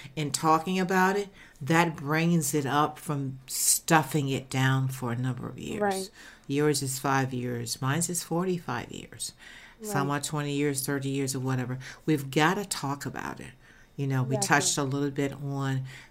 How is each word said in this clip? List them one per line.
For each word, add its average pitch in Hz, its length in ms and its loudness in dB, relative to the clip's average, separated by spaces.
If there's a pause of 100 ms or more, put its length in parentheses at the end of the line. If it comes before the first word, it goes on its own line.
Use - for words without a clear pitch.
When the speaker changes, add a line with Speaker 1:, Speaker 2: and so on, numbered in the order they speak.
(160)
Speaker 1:
in 147 140 -2
talking 160 480 4
about 185 380 4
it, 202 120 -2 (340)
that 165 340 4
brings 156 580 2
it 143 120 2
up 147 320 2
from 139 480 -4
stuffing - 840 2
it - 220 -4
down 131 380 2
for 127 240 -4
a 117 40 -4
number 123 320 -4
of - 100 -12
years. - 220 -6
Speaker 2:
Right. 202 300 -2 (360)
Speaker 1:
Yours 143 360 2
is 131 160 -4
five 135 340 2
years. 123 480 -4
Mine's 147 300 0
is 170 120 -4
forty-five 170 680 -2
years. - 400 -12 (480)
Some 156 300 -2
Speaker 2:
Right. 143 80 0
Speaker 1:
are - 40 -6
twenty 147 300 -4
years, 143 320 0
thirty 139 240 -2
years, 135 260 -2
or 131 60 -2
whatever. 127 380 -2 (260)
We've 139 260 0
gotta 180 360 2
talk 139 400 -4
about - 340 -8
it. 67 120 -14 (440)
You 139 100 -2
know, 131 160 2
we 131 140 0
Speaker 2:
Exactly. 196 120 0
Speaker 1:
touched 143 300 4
a 147 60 2
little 143 260 0
bit 139 220 -2 (100)
on 139 420 -2 (260)